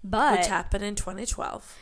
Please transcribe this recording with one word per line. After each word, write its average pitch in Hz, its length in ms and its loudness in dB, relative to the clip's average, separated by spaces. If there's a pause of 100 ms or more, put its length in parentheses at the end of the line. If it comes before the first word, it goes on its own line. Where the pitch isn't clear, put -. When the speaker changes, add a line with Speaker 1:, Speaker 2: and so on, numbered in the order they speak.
Speaker 1:
But 214 360 4
Speaker 2:
Which 175 100 2
happened 190 360 0
in 208 100 -4
twenty - 320 -6
twelve. - 540 -8